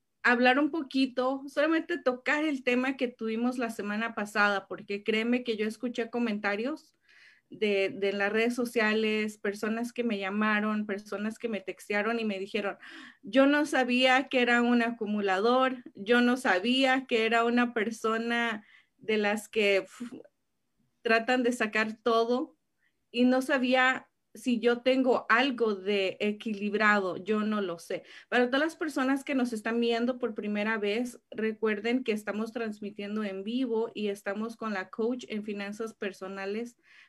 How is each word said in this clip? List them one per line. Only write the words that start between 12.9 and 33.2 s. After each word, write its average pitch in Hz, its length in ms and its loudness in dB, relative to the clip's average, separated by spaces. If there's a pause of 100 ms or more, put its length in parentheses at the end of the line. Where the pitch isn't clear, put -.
"Yo 254 240 6
no 294 200 4
sabía 254 600 4
que 254 120 2
era 240 220 4
un 240 200 4
acumulador, 233 1000 0 (140)
yo 226 240 2
no 240 160 4
sabía 254 680 2
que 220 200 2
era 233 180 4
una 240 300 2
persona 226 920 -2 (340)
de 214 200 -2
las 208 300 0
que, 202 320 4
uf, 240 320 -12 (880)
tratan 233 400 2
de 240 100 2
sacar 220 500 -2
todo 247 540 0 (540)
y 240 140 2
no 254 180 4
sabía 254 640 2 (260)
si 226 280 -2
yo 240 220 2
tengo 254 460 4
algo 233 460 2
de 190 460 0
equilibrado, 208 960 0
yo 214 260 -2
no 214 180 -2
lo 175 200 -4
sé". 175 240 -8 (240)
Para 247 180 4
todas 262 140 0
las 320 160 -2
personas 277 480 -2
que 285 100 -4
nos 247 180 0
están 226 280 -2
viendo 233 400 0
por 220 160 -4
primera 208 420 -2
vez, 214 420 -2 (120)
recuerden 220 720 -2
que 220 80 0
estamos 214 400 -4
transmitiendo 214 720 -6